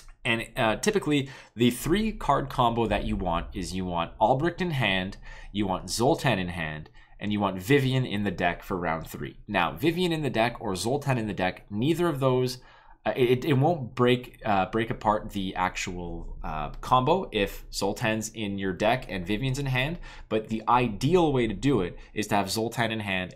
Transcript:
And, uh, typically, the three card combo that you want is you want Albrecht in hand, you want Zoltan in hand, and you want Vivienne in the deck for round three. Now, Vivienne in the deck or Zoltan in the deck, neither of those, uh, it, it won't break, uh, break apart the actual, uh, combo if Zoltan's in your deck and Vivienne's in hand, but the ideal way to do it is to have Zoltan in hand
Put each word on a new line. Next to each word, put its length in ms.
And, 320
uh, 200
typically, 540
the 160
three 400
card 380
combo 360
that 200
you 100
want 400
is 180
you 120
want 260
Albrecht 400
in 80
hand, 480
you 140
want 240
Zoltan 480
in 120
hand, 420
and 140
you 80
want 180
Vivienne 480
in 180
the 80
deck 300
for 160
round 300
three. 300
Now, 240
Vivienne 400
in 100
the 80
deck 300
or 160
Zoltan 420
in 100
the 60
deck, 360
neither 380
of 120
those, 380
uh, 100
it, 300
it 80
won't 420
break, 480
uh, 220
break 240
apart 400
the 260
actual, 880
uh, 280
combo 500
if 400
Zoltan's 580
in 280
your 160
deck 340
and 180
Vivienne's 340
in 60
hand, 320
but 220
the 180
ideal 640
way 160
to 60
do 280
it 160
is 140
to 80
have 160
Zoltan 400
in 80
hand 360